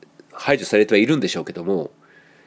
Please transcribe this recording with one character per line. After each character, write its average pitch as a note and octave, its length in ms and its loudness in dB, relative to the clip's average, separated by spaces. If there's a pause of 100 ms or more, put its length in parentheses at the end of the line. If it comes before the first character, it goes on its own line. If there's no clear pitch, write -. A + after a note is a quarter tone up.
(320)
排 C#3 260 -2
除 G2 60 -8
さ G#2 120 0
れ G#2 100 6
て A2 80 0
は G2+ 60 6
い A2+ 60 4
る D3+ 100 2
ん C3+ 40 -2
で F#2+ 80 -2
し - 80 -6
ょ F2 40 -6
う - 40 -6
け - 80 -14
ど E2+ 120 -10
も、 F2 260 -2 (560)